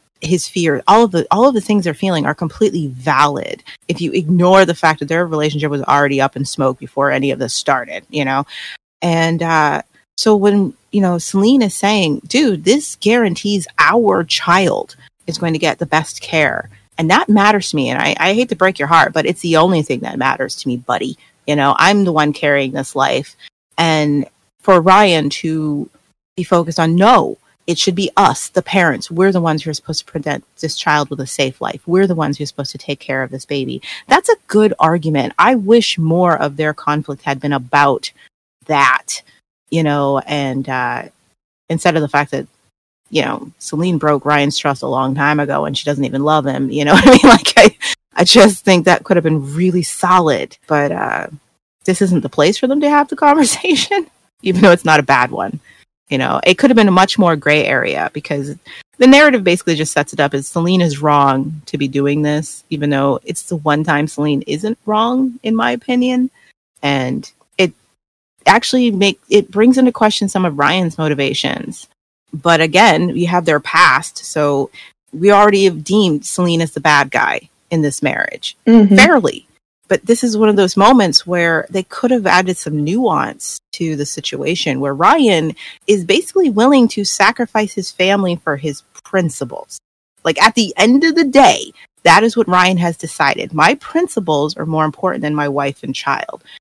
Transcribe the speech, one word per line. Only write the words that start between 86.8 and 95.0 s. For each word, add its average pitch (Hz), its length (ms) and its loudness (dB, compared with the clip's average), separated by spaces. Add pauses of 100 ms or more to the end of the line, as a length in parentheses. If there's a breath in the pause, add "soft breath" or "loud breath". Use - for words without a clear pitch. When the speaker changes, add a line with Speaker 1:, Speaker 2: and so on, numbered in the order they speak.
Speaker 1:
to 202 160 -6
sacrifice 214 680 -2
his - 180 -8
family 185 440 0
for 151 220 -6
his 143 260 -8 (200)
principles. - 720 -6 (460)
Like, 165 180 -2
at 226 140 4
the 208 220 0
end 247 280 4
of 330 100 0
the 339 80 4
day, 269 480 4 (320 soft breath)
that 175 200 4
is 226 120 0
what 233 140 0
Ryan 180 280 2
has 170 200 -2
decided. - 560 -4
"My 165 220 2
principles 170 800 -4
are 156 80 -8
more 156 200 -2
important 160 360 -4